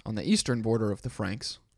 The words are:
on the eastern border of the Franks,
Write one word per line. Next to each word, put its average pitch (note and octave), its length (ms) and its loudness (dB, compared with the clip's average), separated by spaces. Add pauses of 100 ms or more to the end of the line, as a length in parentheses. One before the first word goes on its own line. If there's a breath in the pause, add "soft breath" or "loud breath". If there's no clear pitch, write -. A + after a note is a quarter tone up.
on A2 100 -4
the G#2 140 -2
eastern C3 320 4
border A2 300 2
of G2 100 -4
the B2+ 80 -6
Franks, - 500 -6 (180)